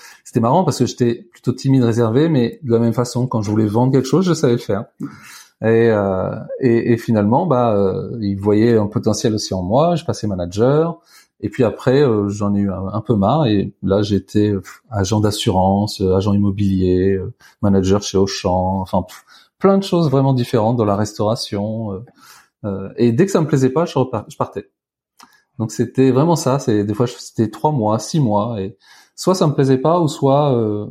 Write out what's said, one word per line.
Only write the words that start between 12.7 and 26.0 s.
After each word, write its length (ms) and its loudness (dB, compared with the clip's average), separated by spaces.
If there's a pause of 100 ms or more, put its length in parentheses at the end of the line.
un, 220 -6
un 100 -4
peu 120 0
marre. 320 2
Et 360 0
là, 200 2
j'étais, 480 0
euh, 120 -2 (280)
agent 300 0
d'assurance, 800 0
euh, 140 2
agent 180 0
immobilier, 800 0
euh, 220 -6 (260)
manager 420 2
chez 140 -6
Auchan. 640 -2
Enfin, 220 -4
pff, 220 -20 (340)
plein 180 2
de 60 0
choses 280 0
vraiment 220 2
différentes 440 0
dans 100 0
la 100 0
restauration. 960 -4
Euh, 60 -10 (680)
euh, 320 -8
et 160 2
dès 140 2
que 60 -4
ça 100 2
me 40 0
plaisait 240 2
pas, 140 0
je 140 -4
repar-, 300 -2
je 100 -20
partais. 320 -8 (880)
Donc 140 -4
c'était 380 2